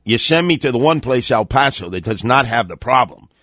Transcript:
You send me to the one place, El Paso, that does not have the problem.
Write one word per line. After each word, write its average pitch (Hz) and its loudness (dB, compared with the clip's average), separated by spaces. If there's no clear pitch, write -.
You 113 0
send 165 2
me 170 2
to 139 -2
the 120 0
one 151 2
place, 123 -2
El 110 2
Paso, 135 0
that 92 -6
does 107 -4
not 127 2
have 113 -2
the 85 -14
problem. 123 -2